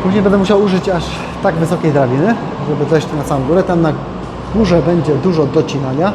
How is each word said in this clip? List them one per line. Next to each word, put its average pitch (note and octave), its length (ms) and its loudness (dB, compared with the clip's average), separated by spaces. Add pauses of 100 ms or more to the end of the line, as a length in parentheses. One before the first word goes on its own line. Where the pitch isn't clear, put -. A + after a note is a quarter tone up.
Później F#3+ 200 2
będę G3 140 4
musiał G3+ 240 2
użyć F#3+ 280 0
aż F3 140 0 (400)
tak F#3 120 2
wysokiej E3 380 0
drabiny, C#3 420 2 (340)
żeby - 160 0
dojść D#3 220 0 (100)
na C#3+ 60 -4
samą C3+ 240 -2
górę. F3+ 160 2
Tam F3+ 180 0
na D#3 120 2 (640)
górze F3+ 260 4
będzie D#3 340 2
dużo D#3+ 300 2
docinania. C#3 680 0